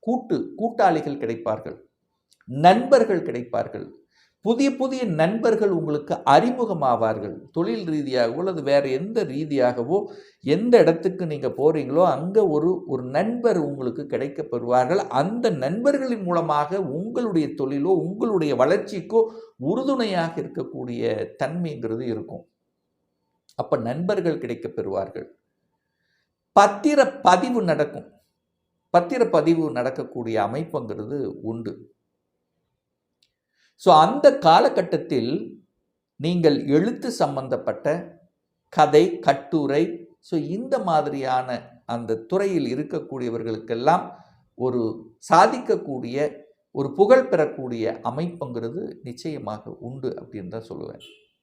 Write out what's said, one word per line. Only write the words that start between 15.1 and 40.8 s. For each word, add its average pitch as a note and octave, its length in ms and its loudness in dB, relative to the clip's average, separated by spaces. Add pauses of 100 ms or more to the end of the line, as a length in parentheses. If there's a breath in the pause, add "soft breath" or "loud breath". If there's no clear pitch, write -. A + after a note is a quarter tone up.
அந்த A3+ 280 -2 (140)
நண்பர்களின் A#3+ 640 -2
மூலமாக D#3+ 540 0 (160)
உங்களுடைய G3+ 500 -2 (140)
தொழிலோ C#3+ 320 0 (140)
உங்களுடைய F#3+ 460 0 (100)
வளர்ச்சிக்கோ G3+ 580 0 (500 loud breath)
உறுதுணையாக A3 720 -2
இருக்கக்கூடிய A#2+ 720 -6 (260)
தன்மைங்கிறது C#3 720 -4
இருக்கும். - 320 -12 (1160)
அப்ப - 260 -2
நண்பர்கள் E3+ 540 -2
கிடைக்கப்பெறுவார்கள். G2 840 -8 (1300)
பத்திர C#4 400 4 (260)
பதிவு F#3+ 340 4 (100)
நடக்கும். - 360 -2 (880)
பத்திர B3 280 2 (140)
பதிவு E3 280 4 (140)
நடக்கக்கூடிய A#2+ 580 -4 (120)
அமைப்புங்கிறது B2 680 -6 (320)
உண்டு. A2+ 240 -8 (2000)
So G3+ 60 4 (140)
அந்த C4+ 240 6 (180)
காலகட்டத்தில் D#3+ 840 2 (920)
நீங்கள் E3 320 4 (180)
எழுத்து G#3+ 340 0 (120)
சம்பந்தப்பட்ட C3+ 760 -2 (840)
கதை, D3+ 240 8 (240)
கட்டுரை, C#3+ 560 2 (460)
so - 80 -6 (220)
இந்த C4+ 180 -4 (120)